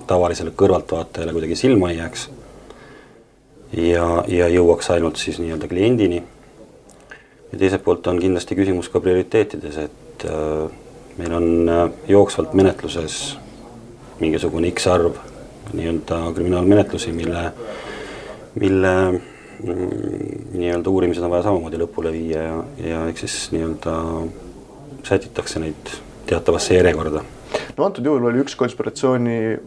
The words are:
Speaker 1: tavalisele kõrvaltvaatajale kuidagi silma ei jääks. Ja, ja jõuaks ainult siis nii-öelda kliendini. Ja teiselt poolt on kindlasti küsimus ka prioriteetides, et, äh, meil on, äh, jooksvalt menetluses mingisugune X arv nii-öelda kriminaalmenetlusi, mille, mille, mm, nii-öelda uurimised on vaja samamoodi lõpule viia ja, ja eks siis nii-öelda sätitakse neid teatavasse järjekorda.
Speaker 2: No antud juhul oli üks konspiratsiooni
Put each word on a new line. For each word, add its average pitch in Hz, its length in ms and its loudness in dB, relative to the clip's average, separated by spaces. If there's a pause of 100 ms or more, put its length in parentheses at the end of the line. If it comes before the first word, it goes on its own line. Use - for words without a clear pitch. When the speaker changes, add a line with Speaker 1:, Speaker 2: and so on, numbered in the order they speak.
Speaker 1:
tavalisele 87 500 2
kõrvaltvaatajale 82 800 2
kuidagi 80 180 -2
silma 98 360 4
ei 82 80 -4
jääks. - 300 -10 (1500)
Ja, 85 480 2
ja 87 240 2
jõuaks 85 400 4
ainult 82 320 2
siis 80 160 -6
nii-öelda 80 320 -6
kliendini. 92 540 2 (1300)
Ja - 80 -10
teiselt 95 240 2
poolt 90 240 0
on 90 120 2
kindlasti 90 380 0
küsimus 95 320 0
ka 92 100 2
prioriteetides, 90 800 0
et, - 480 -10
äh, 78 460 -4 (460)
meil 85 160 -6
on, 85 360 4
äh, 85 220 4 (180)
jooksvalt 98 480 4
menetluses 82 800 0 (800)
mingisugune 80 540 0
X - 160 -2
arv 85 260 4 (640)
nii-öelda 82 560 -4
kriminaalmenetlusi, 90 800 2
mille, 85 380 -4 (1040)
mille, 95 380 4 (680)
mm, - 960 -6
nii-öelda 87 320 0
uurimised 90 320 0
on 87 80 -2
vaja 87 140 2
samamoodi 82 340 -2
lõpule 82 340 -4
viia 80 300 -4
ja, 80 140 -4 (260)
ja 82 200 -4 (100)
eks 82 80 -10
siis - 160 -8 (180)
nii-öelda 82 400 -4 (1120)
sätitakse - 560 -2
neid 78 300 -8 (340)
teatavasse 85 480 2
järjekorda. 78 480 4 (560)
Speaker 2:
No 139 80 2
antud 147 240 -2
juhul 127 160 2
oli 120 160 2
üks 139 160 -4
konspiratsiooni 117 1080 0